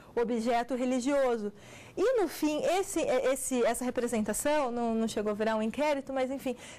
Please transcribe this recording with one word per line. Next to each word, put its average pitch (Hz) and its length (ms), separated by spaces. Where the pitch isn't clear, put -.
objeto 240 580
religioso. 247 800
E 453 240
no 349 60
fim, 302 380
esse, 349 360
esse, 254 640
essa 233 200
representação 240 880
não, 233 220
não 226 120
chegou 214 240
a 208 40
virar 220 200
um 220 80
inquérito, 269 500
mas 262 160
enfim, 262 280